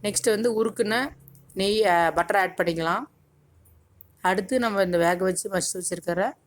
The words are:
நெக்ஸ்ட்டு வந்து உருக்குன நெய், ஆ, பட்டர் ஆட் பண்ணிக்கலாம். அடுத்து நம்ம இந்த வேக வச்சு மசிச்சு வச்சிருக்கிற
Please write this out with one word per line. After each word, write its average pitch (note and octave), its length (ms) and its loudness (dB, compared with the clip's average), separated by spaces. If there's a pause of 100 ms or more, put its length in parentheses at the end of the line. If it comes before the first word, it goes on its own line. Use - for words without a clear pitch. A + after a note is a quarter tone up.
நெக்ஸ்ட்டு G#3 260 -2
வந்து A3 360 0
உருக்குன A#3 460 -2 (440)
நெய், G#3 300 0
ஆ, E3+ 260 4
பட்டர் E3+ 260 0
ஆட் F#3 260 0
பண்ணிக்கலாம். E3+ 480 -2 (1080)
அடுத்து F#3+ 380 0
நம்ம G#3+ 240 0
இந்த F3+ 160 2
வேக F3 260 2
வச்சு F#3 260 -2
மசிச்சு F#3 320 -4
வச்சிருக்கிற F3 500 -4 (140)